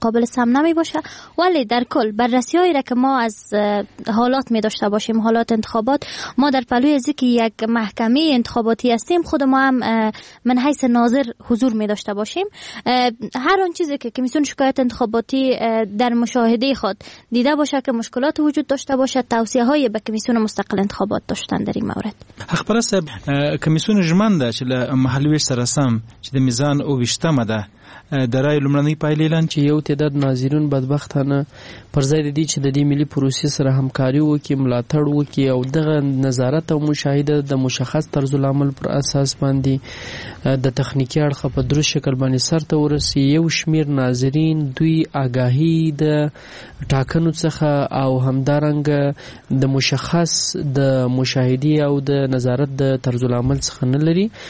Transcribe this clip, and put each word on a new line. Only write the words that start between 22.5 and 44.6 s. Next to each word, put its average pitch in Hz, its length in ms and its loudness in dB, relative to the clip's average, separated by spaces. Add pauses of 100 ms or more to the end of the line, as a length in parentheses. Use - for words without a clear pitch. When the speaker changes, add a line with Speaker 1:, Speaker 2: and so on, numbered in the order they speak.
Speaker 2:
صاحب، 190 220 0 (260)
اه، 147 280 0
کمیسیون 165 460 2
ژمن 185 360 2
ده 123 140 0
چې 120 100 -6
له 127 320 -2
مهال 131 320 2
ویش 151 160 2
سره 123 220 -2
سم 120 360 0 (220)
چې - 120 -16
د - 20 0
میزان 135 460 0
اوويشتمه 135 640 0
ده، 107 100 -2
اه، - 720 -6
د 120 100 -2
رایې 143 260 2
لومړنۍ 143 320 2
پایلې 151 260 -2
اعلان 160 260 2
Speaker 3:
چې - 120 -4
یو 147 220 2
تعداد 147 360 -2
ناظرین 139 520 0
بدبختانه 139 800 0 (460)
پر 147 100 2
ځای 151 200 2
د 147 160 -2
دې 160 120 0
چې - 80 -4
د 139 180 0
دې 147 80 2
ملي 143 200 2
پروسې 135 420 -2
سره 135 260 0
همکاري 131 480 0
وکړي، 147 360 0
ملاتړ 131 460 0 (120)
وکړي 143 340 0
او 127 160 2
دغه 151 360 0
نظارت 135 720 0
او 156 60 2
مشاهده 147 600 0
د 139 140 -2
مشخص 131 560 -2
طرز 139 240 0
العمل 139 360 2
پر - 200 -6
اساس 139 520 0
باندې، 135 360 0 (680)
اه، 135 100 2
د 131 140 0
تخنیکي 135 500 -2
اړخه 143 340 0
په 135 80 0
درست 143 260 0
شکل 139 260 -2
باندې 131 220 0
سرته 156 400 0
ورسي، 147 440 0
یو 156 280 4
شمیر 156 380 0
ناظرین 139 920 0